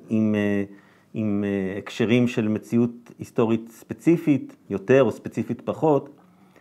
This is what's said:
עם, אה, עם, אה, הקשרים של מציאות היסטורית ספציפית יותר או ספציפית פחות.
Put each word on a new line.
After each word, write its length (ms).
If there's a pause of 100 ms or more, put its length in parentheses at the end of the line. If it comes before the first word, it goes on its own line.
עם, 260
אה, 280 (500)
עם, 340
אה, 300
הקשרים 500
של 200
מציאות 720
היסטורית 500
ספציפית 840 (140)
יותר 340
או 80
ספציפית 500
פחות. 480 (520)